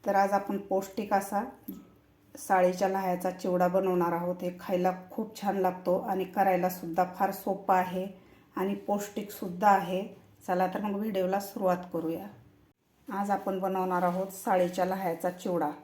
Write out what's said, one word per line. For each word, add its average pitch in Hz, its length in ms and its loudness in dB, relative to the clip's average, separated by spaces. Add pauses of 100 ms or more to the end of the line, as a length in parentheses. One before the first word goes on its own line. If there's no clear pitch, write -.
तर 202 120 0
आज 196 160 4
आपण 196 280 0
पौष्टिक 196 540 -4
असा 202 300 0 (920)
साळीच्या 185 540 4
लाह्याचा 185 420 0
चिवडा 180 360 2
बनवणार 180 460 2
आहोत. 175 280 -2
हे 180 180 -4
खायला 185 320 0 (200)
खूप - 300 -8
छान 196 160 0
लागतो 185 420 0
आणि 190 260 -2
करायला 180 440 2
सुद्धा 180 360 0 (100)
फार 196 180 0
सोपा 190 440 0
आहे 185 420 -2 (360)
आणि 196 220 0
पौष्टिक 202 540 -4
सुद्धा 190 380 0
आहे. 190 460 2 (320)
चला 185 200 2
तर 185 120 -4
मग 202 160 -2
व्हिडिओला 190 440 0
सुरुवात 180 540 0
करूया. 165 340 -4 (800)
आज 202 240 -2
आपण 190 280 0
बनवणार 185 440 0
आहोत 185 300 0
साळीच्या 180 520 2
लाह्याचा 185 460 -2
चिवडा. 170 400 -2 (120)